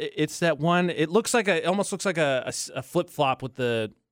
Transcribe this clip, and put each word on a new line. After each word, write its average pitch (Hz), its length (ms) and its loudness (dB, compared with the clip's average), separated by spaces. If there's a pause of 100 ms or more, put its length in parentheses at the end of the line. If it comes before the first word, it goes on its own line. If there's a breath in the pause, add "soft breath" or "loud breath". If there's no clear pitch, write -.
(160)
it's 151 220 -2
that 160 220 2
one, 175 280 4
it 156 220 0
looks 220 240 2
like 214 140 2
a, 170 160 2
it - 20 0
almost 190 240 0
looks 202 160 -6
like 175 100 0
a, 139 280 2
a - 40 -6
s-, - 240 -8
a 131 100 -6
flip-flop 147 600 -2
with 131 140 -10
the, 113 360 -2 (200)